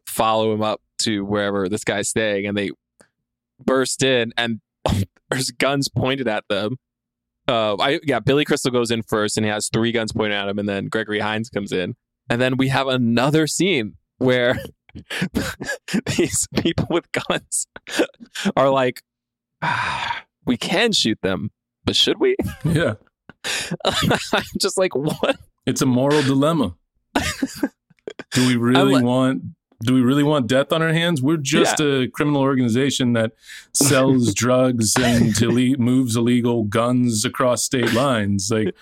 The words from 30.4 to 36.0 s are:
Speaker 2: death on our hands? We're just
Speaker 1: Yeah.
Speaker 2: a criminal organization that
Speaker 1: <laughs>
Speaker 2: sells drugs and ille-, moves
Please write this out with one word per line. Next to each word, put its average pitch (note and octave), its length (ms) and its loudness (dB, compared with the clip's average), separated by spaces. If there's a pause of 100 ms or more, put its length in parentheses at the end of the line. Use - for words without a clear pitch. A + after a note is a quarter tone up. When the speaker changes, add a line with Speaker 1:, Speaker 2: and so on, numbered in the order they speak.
Speaker 2:
death C3 260 2
on D#3+ 100 2
our D#3+ 100 2
hands? E3+ 300 2
We're D#3 160 2
just D3+ 420 2
Speaker 1:
Yeah. D3+ 60 2
Speaker 2:
a C3+ 220 0
criminal D3 340 0
organization B2+ 720 2
that A2+ 180 0 (200)
Speaker 1:
<laughs> - 200 -20
Speaker 2:
sells C3 640 2
drugs B2 600 2
and A#2+ 360 4 (100)
ille-, B2 360 2
moves B2 380 2